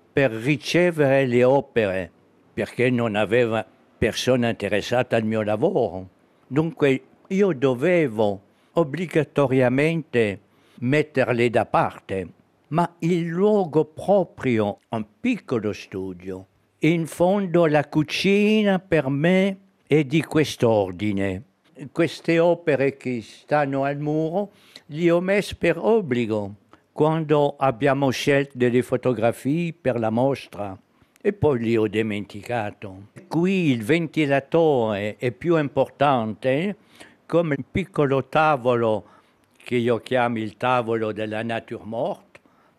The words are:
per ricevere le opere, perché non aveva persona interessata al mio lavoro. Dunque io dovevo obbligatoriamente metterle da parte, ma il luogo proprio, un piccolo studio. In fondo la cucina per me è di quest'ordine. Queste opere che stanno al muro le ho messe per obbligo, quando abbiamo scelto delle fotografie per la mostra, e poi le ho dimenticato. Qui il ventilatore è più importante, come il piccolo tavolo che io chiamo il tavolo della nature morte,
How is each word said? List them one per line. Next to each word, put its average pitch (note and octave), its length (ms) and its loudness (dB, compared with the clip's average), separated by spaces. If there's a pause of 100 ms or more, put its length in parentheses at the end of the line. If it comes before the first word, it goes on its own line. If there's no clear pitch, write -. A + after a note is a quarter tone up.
(120)
per C3+ 200 2
ricevere C#3 920 2
le A#2+ 180 4
opere, G#2+ 680 0 (420)
perché A#2+ 380 -2
non A#2 240 -2
aveva A2 500 0 (320)
persona A#2+ 520 0
interessata G#2+ 640 -2
al A2+ 80 2
mio A2 200 -2
lavoro. G#2+ 680 -2 (400)
Dunque C#3+ 540 0 (260)
io F#3+ 240 2
dovevo B2 880 0 (320)
obbligatoriamente C#3 1700 0 (400)
metterle B2 680 0
da G#2+ 160 2
parte, G2 640 -4 (420)
ma E3 280 0
il E3+ 260 0
luogo E3+ 600 2
proprio, B2+ 1040 0
un A2 180 -4 (140)
piccolo A#2 520 -4
studio. F#2 720 -12 (380)
In E3 260 0
fondo F3 580 2
la D3 220 2
cucina G3+ 880 2
per D#3 300 -2
me F#3 500 2 (260)
è D3+ 200 2
di C3 180 0
quest'ordine. G2+ 1200 0 (480)
Queste E3 480 -2
opere D3+ 580 2
che B2 240 -6
stanno C#3 600 -2
al C#3+ 160 -4
muro D#3+ 540 -4 (340)
le E3 240 0
ho E3+ 100 2
messe G3 360 -2
per E3 200 0
obbligo, A#2+ 760 0 (380)
quando D3+ 640 0
abbiamo C3+ 520 0
scelto C#3 440 0
delle B2 280 2
fotografie B2+ 880 -2
per B2 260 -4
la A2+ 120 -2
mostra, A2 680 -2 (420)
e G#3 120 0
poi C#3+ 320 0
le A2+ 140 2
ho A2 100 2
dimenticato. G#2 1200 -6 (180)
Qui F3 460 0
il A#2 100 -2
ventilatore C#3 1300 0
è B2 160 -4
più E3 240 0
importante, C3+ 1200 0 (500)
come D#3+ 320 0
il B2+ 100 -8
piccolo C#3 600 -2
tavolo A#2+ 760 2 (520)
che - 180 -8
io A#2+ 240 2
chiamo A#2+ 400 -2
il A2 180 -8
tavolo A2+ 540 -2
della G#2+ 320 -6
nature A#2 420 -8
morte, A#2+ 540 -8 (400)